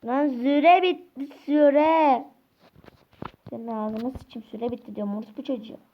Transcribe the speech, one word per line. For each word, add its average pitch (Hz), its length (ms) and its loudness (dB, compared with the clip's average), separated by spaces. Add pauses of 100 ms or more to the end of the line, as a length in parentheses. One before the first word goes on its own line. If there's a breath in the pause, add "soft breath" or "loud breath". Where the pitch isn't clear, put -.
Lan 269 240 0
süre 285 540 4
bitti, 349 440 -4 (180)
süre. 294 800 4 (1200)
Senin 226 160 -12
ağzına 220 440 -6
sıçayım, - 380 -16
süre 233 220 -8
bitti 226 260 -12
diyorum, 208 200 -6
orospu 226 280 -12
çocuğu. 220 340 -8 (160)